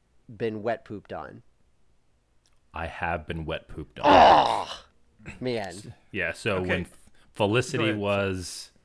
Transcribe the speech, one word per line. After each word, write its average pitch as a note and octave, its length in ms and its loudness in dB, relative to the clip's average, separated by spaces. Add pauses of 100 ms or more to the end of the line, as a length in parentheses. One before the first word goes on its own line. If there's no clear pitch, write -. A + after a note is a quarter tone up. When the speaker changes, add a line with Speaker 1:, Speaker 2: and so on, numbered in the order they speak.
(340)
Speaker 1:
been A2 280 -4
wet A2 220 -4
pooped G#2 280 -12
on. E2+ 300 -12 (1300)
Speaker 2:
I E2 140 -8
have E2 400 -6
been E2 180 -8
wet - 240 -8
pooped - 300 -14
on. - 100 0
Speaker 1:
Oh, D3 760 6 (560)
man. G#2 540 -6 (180)
Speaker 2:
Yeah, E2+ 200 -2
so G2+ 260 -2
Speaker 3:
Okay. F#2 100 -2
Speaker 2:
when F2+ 180 -2 (480)
Felicity A#2 500 0
Speaker 3:
Go A2 60 0
ahead. G#2 80 -2
Speaker 2:
was G2 720 -2 (140)